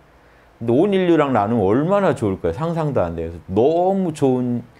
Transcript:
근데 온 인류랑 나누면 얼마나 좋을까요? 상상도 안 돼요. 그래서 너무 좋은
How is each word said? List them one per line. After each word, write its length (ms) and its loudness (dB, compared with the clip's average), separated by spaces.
근데 120 -2
온 220 2
인류랑 400 2
나누면 320 2
얼마나 500 2
좋을까요? 380 -2
상상도 480 -2
안 140 -4
돼요. 160 -6
그래서 160 -14
너무 640 0
좋은 500 -2